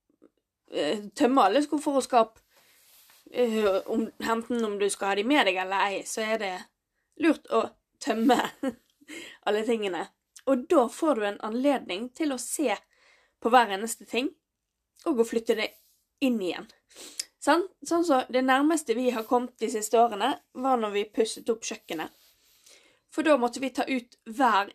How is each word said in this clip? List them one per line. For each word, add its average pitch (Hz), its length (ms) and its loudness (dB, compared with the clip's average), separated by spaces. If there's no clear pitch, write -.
Eh, 208 440 -4
tømme 254 320 4
alle 254 160 2
skuffer 294 320 -2
og 254 80 2
skap. 226 360 2
Eh, 220 560 0
om, 226 320 -4
enten 226 460 -2
om 202 140 -4
du 202 100 0
skal 196 180 -6
ha 196 80 0
de 208 80 0
med 254 240 2
deg 185 80 2
eller 185 320 0
ei, 196 160 -6
så - 180 -8
er 220 160 -2
det 190 180 -6
lurt 311 320 0
å 220 100 2
tømme 226 340 2
<laughs> 262 120 -4
alle 208 200 0
tingene. 208 400 -2
Og 254 200 0
da 262 200 6
får 311 260 0
du 214 120 -2
en 202 180 -8
anledning 240 720 -2
til 302 160 -2
å 247 80 -8
se 254 320 -2
på 226 120 -2
hver 226 220 4
eneste 214 340 -8
ting, 247 220 -4
og 226 120 2
å 226 40 2
flytte 226 320 -2
det 214 120 -4
inn 247 200 2
igjen. 180 260 -6
Sånn, 330 220 2
sånn 339 200 0
så 262 240 4
det 254 160 0
nærmeste 285 520 2
vi 254 160 0
har 220 160 -4
kommet 247 320 0
de 214 120 -2
siste 214 240 0
årene, 226 380 4
var 254 240 0
når 208 200 -2
vi 208 120 -2
pusset - 400 -2
opp 226 160 -4
kjøkkenet. 165 480 -10
For 320 160 -2
da 302 140 8
måtte 240 220 -2
vi 254 100 -2
ta 254 160 -2
ut 247 280 -6
hver 220 460 2